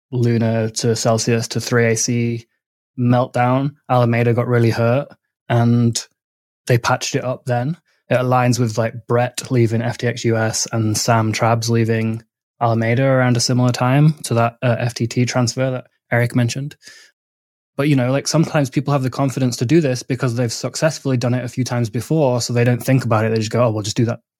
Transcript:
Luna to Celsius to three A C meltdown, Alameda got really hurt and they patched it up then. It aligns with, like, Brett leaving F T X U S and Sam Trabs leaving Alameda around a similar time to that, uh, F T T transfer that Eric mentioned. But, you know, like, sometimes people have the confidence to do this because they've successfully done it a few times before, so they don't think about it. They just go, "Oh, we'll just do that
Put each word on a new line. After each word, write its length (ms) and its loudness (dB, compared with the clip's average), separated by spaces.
Luna 580 0
to 260 -2
Celsius 540 0
to 120 -6
three 240 0
A 100 2
C 520 -4
meltdown, 760 0
Alameda 440 2
got 140 0
really 220 4
hurt 380 0
and 580 2
they 100 4
patched 380 -2
it 80 -2
up 220 -8
then. 320 -2
It 60 2
aligns 440 2
with, 180 -2
like, 300 -4
Brett 420 -2
leaving 320 2
F 160 -6
T 80 -6
X 200 -4
U 120 2
S 340 -2
and 240 -2
Sam 380 0
Trabs 360 0
leaving 520 0
Alameda 420 0
around 340 2
a 40 -2
similar 300 2
time 420 4
to 120 -2
that, 260 0
uh, 160 2
F 160 -4
T 140 -4
T 180 0
transfer 460 -2
that 160 -8
Eric 240 0
mentioned. 400 -2
But, 140 0
you 60 4
know, 160 2
like, 160 -2
sometimes 420 0
people 220 -2
have 100 2
the 80 -2
confidence 480 -2
to 80 -2
do 160 4
this 220 -2
because 320 -2
they've 180 -2
successfully 640 -2
done 160 0
it 100 -4
a 60 -8
few 140 -4
times 260 -2
before, 500 0
so 140 -4
they 100 2
don't 200 2
think 200 2
about 220 2
it. 40 0
They 100 0
just 120 -4
go, 120 2
"Oh, 80 2
we'll 100 -4
just 160 -6
do 80 4
that 140 -4